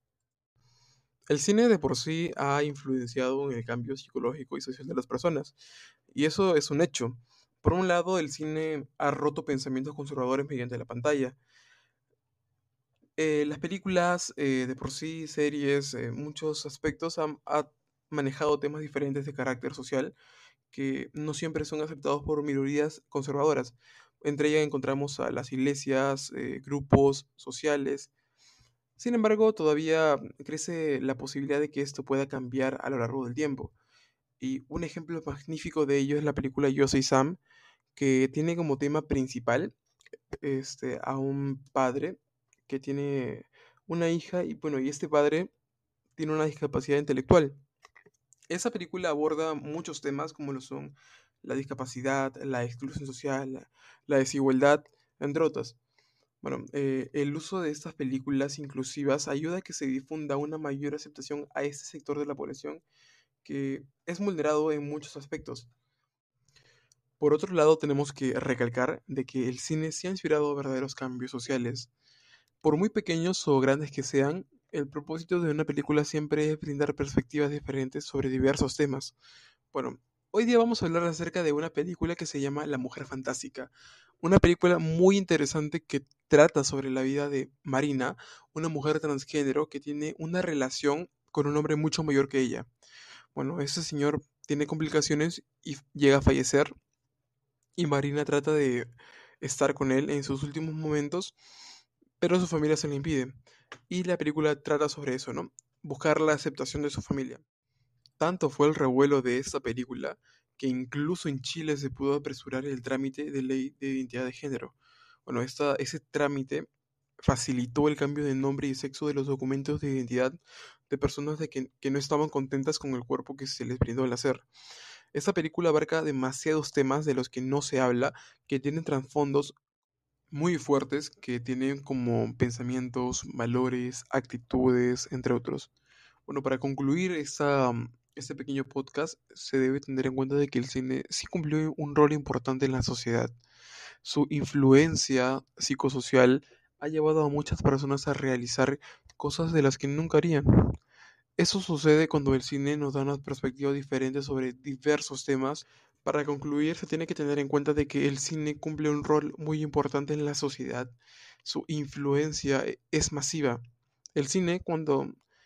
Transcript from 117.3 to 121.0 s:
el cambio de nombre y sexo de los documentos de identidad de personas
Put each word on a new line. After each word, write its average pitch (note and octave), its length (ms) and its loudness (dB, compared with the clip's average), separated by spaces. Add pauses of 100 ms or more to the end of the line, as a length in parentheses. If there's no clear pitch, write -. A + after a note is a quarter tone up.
el D3 80 0
cambio D3 300 -2
de C3+ 80 0
nombre C#3 340 0
y C3+ 60 0
sexo C3+ 320 -6
de D3 80 0
los C#3 140 -2
documentos C#3 540 -2
de C#3+ 100 -2
identidad B2+ 420 0 (560)
de C#3 80 0
personas C#3+ 400 -2